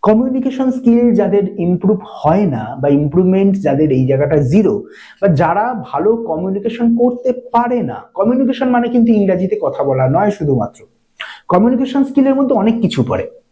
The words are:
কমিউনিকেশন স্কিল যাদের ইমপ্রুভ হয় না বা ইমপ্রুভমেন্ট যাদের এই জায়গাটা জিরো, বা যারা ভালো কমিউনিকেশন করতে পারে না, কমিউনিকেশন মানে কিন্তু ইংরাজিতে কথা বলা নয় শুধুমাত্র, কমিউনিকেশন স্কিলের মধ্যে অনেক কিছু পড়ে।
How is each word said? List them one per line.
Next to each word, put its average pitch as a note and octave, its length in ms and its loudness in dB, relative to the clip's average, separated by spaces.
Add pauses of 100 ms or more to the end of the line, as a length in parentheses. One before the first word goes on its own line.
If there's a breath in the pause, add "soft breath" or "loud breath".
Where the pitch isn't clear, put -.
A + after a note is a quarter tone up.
কমিউনিকেশন B3+ 680 -2
স্কিল A#3 440 2
যাদের G3 440 -2
ইমপ্রুভ F3+ 440 0
হয় F3+ 420 0
না A2+ 360 -4
বা C#3+ 80 0
ইমপ্রুভমেন্ট F#3 680 2
যাদের C#3+ 340 0
এই C3 160 2
জায়গাটা C3+ 300 0
জিরো, D3 460 2 (380 loud breath)
বা G3 60 2
যারা F#3 580 0
ভালো G3+ 300 0
কমিউনিকেশন A3+ 840 -2
করতে B3 340 0 (200)
পারে A#3+ 320 0
না, - 200 -8 (100)
কমিউনিকেশন B3+ 560 0
মানে A#3+ 180 2
কিন্তু A#3 240 2
ইংরাজিতে F#3+ 500 2
কথা D3 220 -2
বলা C3 260 0
নয় F#3+ 220 2
শুধুমাত্র, C#3 540 -4 (640 loud breath)
কমিউনিকেশন B3 560 2
স্কিলের C4+ 320 2
মধ্যে C4+ 200 0
অনেক A3+ 260 0
কিছু C#3 220 0
পড়ে। F#2+ 260 -4 (220)